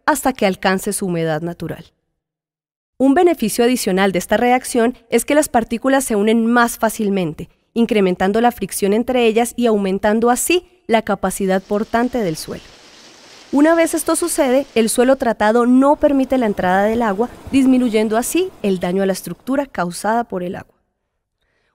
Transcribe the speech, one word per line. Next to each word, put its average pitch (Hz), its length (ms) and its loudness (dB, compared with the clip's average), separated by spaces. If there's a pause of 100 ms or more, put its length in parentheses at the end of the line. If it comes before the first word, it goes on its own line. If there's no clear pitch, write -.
hasta 277 260 0
que 208 140 -2
alcance 190 440 -2
su 202 140 -4
humedad 165 380 -2
natural. 165 500 -10 (1040)
Un 269 160 4
beneficio 320 500 2
adicional 196 480 0
de 175 60 -2
esta 208 200 0
reacción 247 600 0 (140)
es 233 120 2
que 285 120 -2
las 302 140 2
partículas 254 540 0
se 233 120 -4
unen 220 320 2
más 233 320 0
fácilmente, 196 720 -4 (240)
incrementando 208 680 2
la 240 100 4
fricción 202 420 -4
entre 240 340 0
ellas 233 280 0
y 240 120 0
aumentando 214 640 0
así 330 560 -2
la 220 160 -2
capacidad 190 580 -2
portante 226 640 -4
del 160 140 -4
suelo. - 260 -12 (880)
Una 311 240 4
vez 330 180 2
esto 330 220 -2
sucede, 277 580 0
el 226 160 2
suelo 262 280 2
tratado 233 500 0
no 269 300 4
permite 269 420 2
la 233 80 0
entrada 190 380 0
del 226 180 0
agua, 214 260 -2 (220)
disminuyendo 247 680 2
así 339 320 -2 (140)
el 190 160 0
daño 185 240 -2
a - 20 0
la 190 80 0
estructura 262 540 -6
causada 202 560 -4
por 190 180 -8
el 180 140 -8
agua. - 180 -18 (1000)